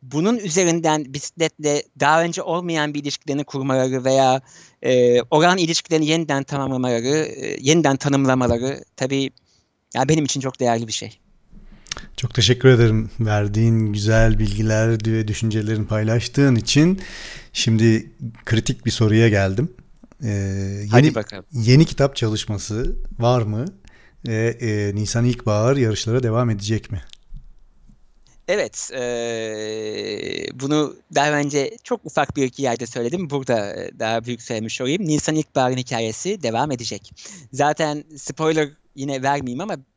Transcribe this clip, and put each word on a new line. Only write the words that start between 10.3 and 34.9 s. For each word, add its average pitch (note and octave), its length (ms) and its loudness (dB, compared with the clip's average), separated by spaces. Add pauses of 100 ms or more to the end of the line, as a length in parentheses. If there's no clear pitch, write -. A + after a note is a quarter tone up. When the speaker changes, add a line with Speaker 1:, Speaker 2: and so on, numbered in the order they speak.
Speaker 1:
çok C3 180 -8
değerli A#2 280 0
bir G#2+ 60 -8
şey. - 260 -10 (1000)
Speaker 2:
Çok - 160 -6
teşekkür B2 360 4
ederim A2 400 4 (100)
verdiğin G#2+ 760 2
güzel A2 460 4
bilgiler A2 500 2 (180)
ve A2 200 0
düşüncelerini G#2+ 600 -2
paylaştığın A#2 680 2
için. D#3 460 2 (520)
Şimdi A2+ 580 2 (340)
kritik - 400 -2
bir A2+ 60 0
soruya A2 380 4
geldim. G2 420 0 (520)
Ee, G2 680 -4
Speaker 1:
Hadi B2 140 8
Speaker 2:
yeni, D3+ 100 2
Speaker 1:
bakalım. G#2 380 -8
Speaker 2:
yeni B2+ 320 6
kitap C#3 300 0
çalışması G#2+ 800 -4 (240)
var A#2+ 220 2
mı? G#2+ 240 -4 (640)
Ee, A2+ 60 -4
e, A2 640 -2
Nisan G#2+ 300 0
İlkbahar A#2 500 2
yarışlara A#2 480 0
devam A#2 260 0
edecek G#2 420 -4
mi? G2+ 100 -8 (1500)
Speaker 1:
Evet, - 460 -2
eee, A2 1600 -6
bunu C#3+ 420 -2 (200)
daha D3 160 4
önce C#3+ 520 -2
çok - 220 -6
ufak D3 320 -2
bir C#3 60 2
iki C3 180 -4
yerde B2 240 -2
söyledim. C3 440 -4
Burada, B2 460 -2
e, F#2 240 -12
daha A2+ 260 -2
büyük A#2+ 160 -8
söylemiş A2 400 -6
olayım. D#3+ 260 -2